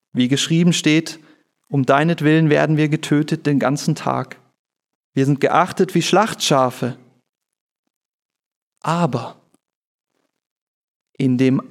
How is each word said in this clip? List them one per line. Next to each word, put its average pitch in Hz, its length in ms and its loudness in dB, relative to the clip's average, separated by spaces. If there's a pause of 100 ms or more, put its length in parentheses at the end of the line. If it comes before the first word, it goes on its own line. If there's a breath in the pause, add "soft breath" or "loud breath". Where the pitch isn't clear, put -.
(120)
Wie 123 160 0
geschrieben 165 460 2
steht, 156 460 -2 (500 soft breath)
um 139 160 -2
deinetwillen 156 640 2
werden 151 260 2
wir 151 140 0
getötet 151 560 -2
den 147 140 2
ganzen 143 360 -2
Tag. 127 420 -6 (760)
Wir 135 120 0
sind 139 140 0
geachtet 175 560 0
wie 175 60 2
Schlachtschafe. 135 960 0 (1800)
Aber 143 560 -2 (1800)
in 127 200 0
dem 131 340 2